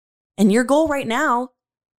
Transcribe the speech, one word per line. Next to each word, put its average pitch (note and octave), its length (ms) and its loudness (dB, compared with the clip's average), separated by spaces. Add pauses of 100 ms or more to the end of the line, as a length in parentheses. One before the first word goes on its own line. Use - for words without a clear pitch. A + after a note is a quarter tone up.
(380)
And G3 140 4
your A#3+ 120 2
goal D4 240 2
right C#4 180 -4
now B3+ 440 -2 (480)